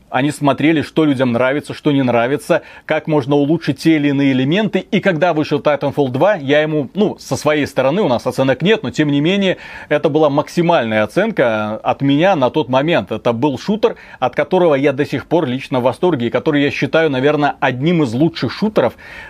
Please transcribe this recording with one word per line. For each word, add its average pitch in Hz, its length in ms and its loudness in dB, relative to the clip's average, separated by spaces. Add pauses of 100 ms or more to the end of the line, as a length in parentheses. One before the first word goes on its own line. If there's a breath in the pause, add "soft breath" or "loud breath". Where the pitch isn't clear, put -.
(120)
Они 135 200 0
смотрели, 143 500 0
что - 220 -2
людям 131 300 0
нравится, 131 400 -2
что 151 180 -2
не 139 100 2
нравится, 127 600 0 (240 loud breath)
как 156 220 -4
можно 143 280 0
улучшить 147 440 0
те 165 180 2
или 143 120 0
иные 139 220 2
элементы. 147 480 0
И - 220 -2
когда 175 320 0
вышел 151 260 -2
Titanfall 143 480 0
два, 156 280 0
я 147 260 2
ему, 151 320 -2
ну, 180 260 -2
со - 160 -6
своей 147 320 0
стороны, 139 340 0
у 180 60 0
нас 120 180 -2
оценок 135 360 0
нет, 202 220 2
но 120 80 -6
тем 147 200 0
не 143 80 0
менее, 185 380 0 (320 loud breath)
это 147 180 0
была 151 220 2
максимальная 139 760 0
оценка 117 800 0
от 143 180 -2
меня 151 360 2
на 127 120 2
тот 135 200 -2
момент. 135 420 0
Это 113 220 -2
был 127 240 -2
шутер, 214 400 -2 (220 loud breath)
от 127 160 -2
которого 165 400 2
я 139 180 2
до 131 120 -2
сих 131 200 -6
пор 160 220 0
лично 127 340 -4
в - 20 -2
восторге, 127 440 0
и - 20 -2
который 143 320 0
я 143 100 0
считаю, 156 380 0
наверное, 143 500 0
одним 147 440 0
из 113 100 -2
лучших 139 400 -2
шутеров 190 400 0 (360 loud breath)